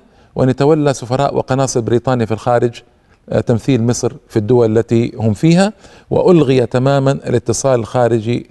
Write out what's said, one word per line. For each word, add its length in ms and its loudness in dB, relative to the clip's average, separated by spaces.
وأن 140 2
يتولى 440 2
سفراء 420 -4
وقناصل 460 -2
بريطانيا 440 -2
في 60 -8
الخارج، 500 -2
آه، 100 0
تمثيل 440 0
مصر 300 -2
في 100 -6
الدول 400 2
التي 400 -2
هم 160 0
فيها، 400 2
وألغي 560 2
تماما 460 0
الاتصال 680 -2
الخارجي 720 -2